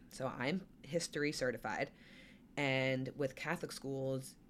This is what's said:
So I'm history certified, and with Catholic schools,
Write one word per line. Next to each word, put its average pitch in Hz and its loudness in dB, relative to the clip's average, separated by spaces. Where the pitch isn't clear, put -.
So 127 -2
I'm 156 2
history 147 0
certified, 123 0
and 131 4
with 139 0
Catholic 156 -2
schools, 135 -2